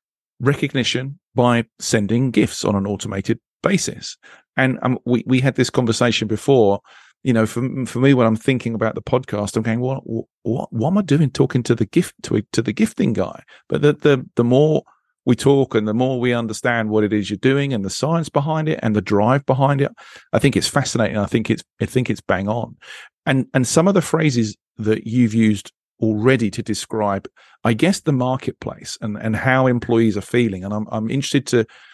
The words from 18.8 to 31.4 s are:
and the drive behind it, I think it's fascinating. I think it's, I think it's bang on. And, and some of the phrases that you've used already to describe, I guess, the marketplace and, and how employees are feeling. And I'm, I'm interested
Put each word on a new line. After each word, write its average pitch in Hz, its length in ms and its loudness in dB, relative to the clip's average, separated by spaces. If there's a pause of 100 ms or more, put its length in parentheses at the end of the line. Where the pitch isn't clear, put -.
and 107 140 2
the 104 40 2
drive 107 460 2
behind 135 340 2
it, 139 120 0 (400)
I - 80 4
think 139 160 2
it's - 100 0
fascinating. - 500 0
I 101 100 0
think 113 220 -2
it's, - 140 -2 (180)
I 110 60 -2
think 123 240 -2
it's 107 100 -2
bang 98 280 -2
on. 113 280 -6 (480)
And, 131 300 2
and 131 140 2
some 165 180 4
of 196 80 2
the 185 80 4
phrases 123 540 0 (220)
that 110 280 -2
you've 117 260 2
used 110 380 2 (300)
already 113 500 2
to 104 100 -10
describe, 104 680 -4 (340)
I 113 100 2
guess, 160 280 0
the 156 120 -2
marketplace - 880 -4
and, 104 160 -8
and 110 200 -4
how 131 320 2
employees 117 480 2
are 101 60 -6
feeling. 104 420 -2
And 101 100 -6
I'm, 107 160 -6
I'm 110 180 -4
interested 135 380 -2